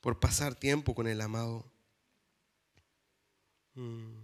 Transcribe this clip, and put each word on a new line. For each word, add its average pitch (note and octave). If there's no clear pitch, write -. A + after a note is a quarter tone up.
por A#2
pasar C3
tiempo C#3
con A#2
el A2
amado. A2+
Mm. A2+